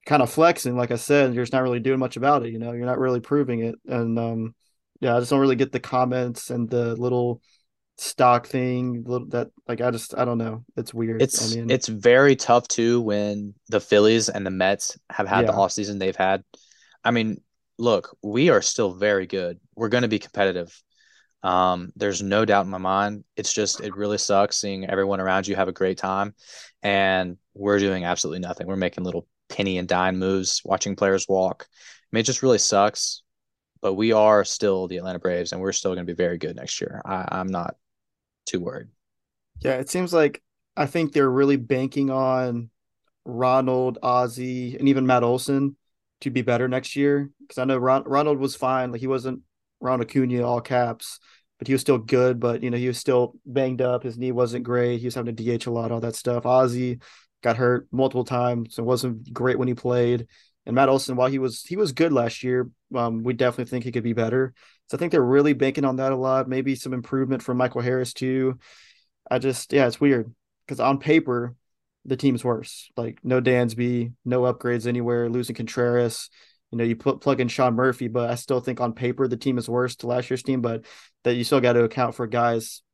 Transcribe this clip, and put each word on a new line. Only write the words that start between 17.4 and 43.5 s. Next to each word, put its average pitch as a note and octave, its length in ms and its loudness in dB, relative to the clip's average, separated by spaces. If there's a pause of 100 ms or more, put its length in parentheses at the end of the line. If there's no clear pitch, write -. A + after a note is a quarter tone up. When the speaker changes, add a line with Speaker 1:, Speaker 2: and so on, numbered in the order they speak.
Speaker 2:
look, A2+ 440 0
we A2+ 260 2
are A#2 140 6
still G2+ 300 -2
very G2 340 0
good. F2+ 320 -6 (160)
We're A2 140 -4
gonna A#2+ 200 2
be G#2+ 100 0
competitive. F2+ 580 -2 (680)
Um, F#2 540 0
there's G2 260 -2
no G2+ 220 2
doubt G2+ 200 4
in F#2+ 60 -8
my F#2+ 80 -8
mind. G2 460 -2 (120)
It's - 160 -4
just, - 280 -2
it G2 160 -8
really G#2 220 -2
sucks G2+ 380 2
seeing F#2+ 300 -6
everyone G2 340 0
around F#2+ 280 0
you G2 80 -2
have F#2+ 120 0
a F#2 40 -6
great F#2+ 260 -2
time, G2 360 -4 (480)
and F#2+ 560 2 (160)
we're G2+ 260 2
doing F#2+ 240 0
absolutely F2 360 -4
nothing. F2+ 280 -8
We're G2 80 -4
making F2+ 280 -2
little F2 220 -6 (220)
penny F#2+ 300 -4
and F2+ 100 -6
dime F#2 300 0
moves, F#2+ 460 -2
watching G2 300 -2
players G2 340 2
walk. F#2 400 0
I - 440 -20
mean, A2 80 0
it A2 60 0
just B2+ 160 -2
really B2+ 160 6
sucks, - 640 0 (580)
but G2 140 0
we A2 180 2
are G#2+ 320 6
still F#2+ 420 -2
the F2+ 120 -6
Atlanta F2+ 200 -6
Braves, F2 340 -2
and F2+ 80 -6
we're F#2+ 120 -2
still F#2 220 -2
gonna F2+ 100 -6
be F2 80 -6
very E2+ 260 0
good E2+ 180 -8
next - 240 -8
year. - 240 -10
I, F#2 280 -6
I'm F#2 160 -4
not F2+ 280 -4 (720)
too F#2 140 -4
worried. F2 280 -10 (720)
Speaker 1:
Yeah, C3+ 140 -2
it C3 140 -6
seems F3+ 240 -4
like, D3+ 300 4 (340)
I D3 100 0
think D#3 260 -2
they're C#3 180 4
really C#3 260 4
banking C3+ 540 -2
on B2+ 600 -2 (540)
Ronald, B2+ 800 2